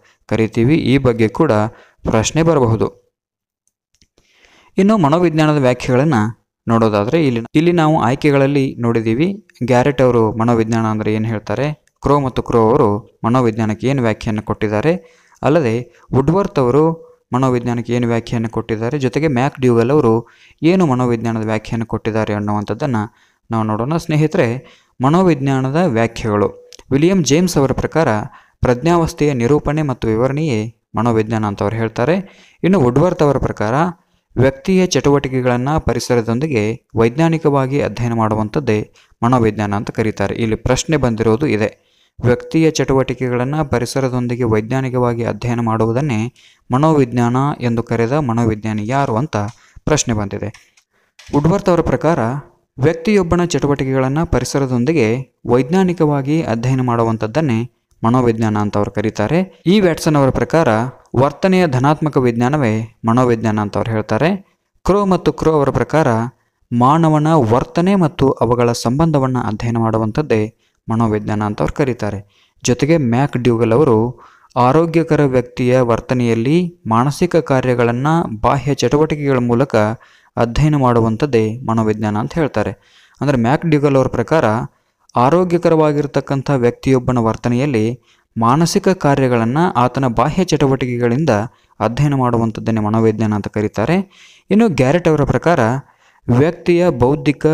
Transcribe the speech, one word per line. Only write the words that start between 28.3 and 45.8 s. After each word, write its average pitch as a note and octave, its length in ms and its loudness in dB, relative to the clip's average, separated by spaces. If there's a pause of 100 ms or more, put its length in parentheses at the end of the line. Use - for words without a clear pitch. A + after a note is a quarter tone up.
ಪ್ರಜ್ಞಾವಸ್ಥೆಯ D3+ 760 0
ನಿರೂಪಣೆ D3 480 0
ಮತ್ತು B2+ 260 -4
ವಿವರಣೆಯೇ A#2+ 680 -2 (200)
ಮನೋವಿಜ್ಞಾನ A2 500 0
ಅಂತ G2+ 160 -4
ಅವ್ರು G#2 140 -2
ಹೇಳ್ತಾರೆ. A#2 400 -2 (460)
ಇನ್ನು F3+ 180 2
ವುಡ್ವರ್ತ್ C#3+ 420 2
ಅವರ C#3 160 2
ಪ್ರಕಾರ G#2+ 360 -4 (640)
ವ್ಯಕ್ತಿಯ D#3 500 2
ಚಟುವಟಿಕೆಗಳನ್ನ C3 920 0
ಪರಿಸರದೊಂದಿಗೆ A#2+ 1080 -2 (100)
ವೈಜ್ಞಾನಿಕವಾಗಿ C#3 840 0
ಅಧ್ಯಯನ A#2 320 -4
ಮಾಡುವಂಥದ್ದೇ A2 800 -2 (320)
ಮನೋವಿಜ್ಞಾನ G#2+ 500 0
ಅಂತ - 160 -6
ಕರೀತಾರೆ. G2+ 440 -2
ಇಲ್ಲಿ A2 220 -2
ಪ್ರಶ್ನೆ B2+ 400 -2
ಬಂದಿರೋದು A#2 500 0
ಇದೆ, G#2+ 420 -4 (320)
ವ್ಯಕ್ತಿಯ D#3 500 0
ಚಟುವಟಿಕೆಗಳನ್ನ C3 920 -2
ಪರಿಸರದೊಂದಿಗೆ B2 840 -2
ವೈಜ್ಞಾನಿಕವಾಗಿ A#2+ 800 -2
ಅಧ್ಯಯನ A#2 360 -4
ಮಾಡುವುದನ್ನೇ A2+ 720 -2 (400)